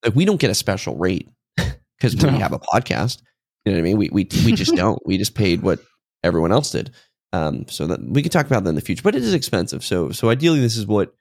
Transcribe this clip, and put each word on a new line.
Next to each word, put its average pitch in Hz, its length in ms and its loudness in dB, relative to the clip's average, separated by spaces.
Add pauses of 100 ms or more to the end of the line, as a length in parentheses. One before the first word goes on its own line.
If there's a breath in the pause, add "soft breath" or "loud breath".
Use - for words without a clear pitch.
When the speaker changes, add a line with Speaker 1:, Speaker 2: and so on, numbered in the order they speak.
Speaker 1:
like, 110 100 2
we 196 100 6
don't 202 140 2
get 127 120 4
a 95 40 -2
special - 400 -4
rate 90 320 -2 (160)
<laughs> - 560 -6
'cause 123 160 2
we 156 140 4
Speaker 2:
No. 135 80 2
Speaker 1:
have 120 160 0
a - 60 -6
podcast. - 640 -2 (440)
You 104 80 2
know 92 40 2
what 82 40 2
I - 20 0
mean? 95 140 2
We, 101 120 0
we, 95 180 0 (180)
we 117 80 6
just 320 200 0
Speaker 2:
<laughs> - 20 2
Speaker 1:
don't. 101 300 0
We 95 120 0
just 98 180 -4
paid 90 260 2
what 92 180 0 (440)
everyone 85 280 2
else 143 200 0
did. - 200 -6 (420 soft breath)
Um, 78 340 -4
so - 200 -8
that, 85 160 -4
we 107 200 -2
could 160 80 -4
talk 151 160 0
about 110 160 0
that 92 60 0
in 78 60 0
the 73 60 -2
future, - 220 -6
but 214 120 2
it 262 80 -2
is 214 100 0
expensive. - 500 -4
So, 87 280 -2
so - 180 -2
ideally, 151 300 2
this 113 180 0
is 104 100 -6
what 104 340 0